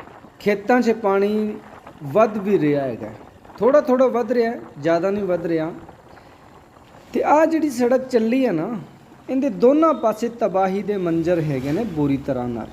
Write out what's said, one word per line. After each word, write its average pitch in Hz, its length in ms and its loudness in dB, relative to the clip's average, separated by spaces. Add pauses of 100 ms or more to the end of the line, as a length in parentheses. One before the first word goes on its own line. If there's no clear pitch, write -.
(400)
ਖੇਤਾਂ 208 420 0
'ਚ 226 100 2
ਪਾਣੀ 214 640 0 (500)
ਵੱਧ 202 340 2
ਵੀ 196 220 0
ਰਿਹਾ 147 240 0
ਹੈਗਾ, 110 260 -8 (500)
ਥੋੜ੍ਹਾ 269 220 4
ਥੋੜ੍ਹਾ 254 260 2
ਵੱਧ 233 240 -2
ਰਿਹਾ, 233 220 0 (280)
ਜ਼ਿਆਦਾ 170 300 0
ਨਹੀਂ 202 120 -4
ਵੱਧ 175 220 -2
ਰਿਹਾ। 165 260 -2 (1400)
ਤੇ 247 100 0
ਆਹ 302 220 4
ਜਿਹੜੀ 311 240 0
ਸੜਕ 247 380 0
ਚੱਲੀ 240 380 2
ਹੈ 226 60 0
ਨਾ, 165 180 -2 (600)
ਇਹਦੇ 262 200 0
ਦੋਨਾਂ 294 440 4
ਪਾਸੇ 226 360 -2
ਤਬਾਹੀ 190 520 0
ਦੇ 202 160 -4
ਮੰਜ਼ਰ 165 440 0
ਹੈਗੇ 139 300 -2
ਨੇ 190 120 -2
ਬੁਰੀ 147 340 -2
ਤਰ੍ਹਾਂ 123 300 -4
ਨਾਲ। 113 260 -8